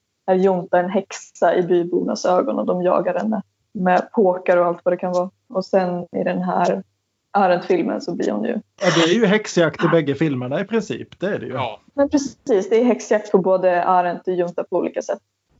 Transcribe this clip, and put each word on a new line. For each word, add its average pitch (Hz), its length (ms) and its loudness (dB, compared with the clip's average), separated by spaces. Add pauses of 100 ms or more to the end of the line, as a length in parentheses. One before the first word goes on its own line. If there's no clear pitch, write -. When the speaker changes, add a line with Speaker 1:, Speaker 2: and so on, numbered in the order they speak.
(260)
Speaker 1:
är 190 80 2
Jonta 185 440 2
en 180 120 0
häxa - 640 -2
i 180 60 2
bybornas 175 640 0
ögon 180 340 0
och 220 80 -2
de 180 160 -2
jagar 180 360 0
henne 208 240 -4 (300)
med 180 400 0
påkar 185 440 2
och 175 100 4
allt 170 180 -2
vad 180 80 2
det 180 60 -2
kan 180 140 -4
vara. 180 180 -2 (180)
Och 190 160 -4
sen 185 260 0 (260)
i 185 80 -2
den 180 180 -2
här 185 400 -2 (500)
Arendt-filmen 180 680 0
så - 140 -8
blir - 180 -2
hon 214 120 -4
ju - 80 -2 (280)
Speaker 2:
Ja, 185 60 0 (100)
det 165 140 2
är 185 40 4
ju 226 120 2
häxjakt 180 580 0
i 165 40 2
bägge 151 260 2
filmerna 139 460 -2
i 196 40 -4
princip, - 560 -6
det 175 60 -4
är 202 120 -4
det 110 80 -8
ju. 120 60 -10
Speaker 3:
Ja. 120 280 -6 (140)
Speaker 1:
Men 285 140 2
precis, 262 600 -2
det 226 100 4
är 247 40 2
häxjakt 220 480 0
på 202 60 6
både 180 460 2
Arendt 180 440 0
och 185 60 -2
Junta 175 300 -4
på 180 120 -6
olika - 260 -4
sätt. - 160 -6 (420)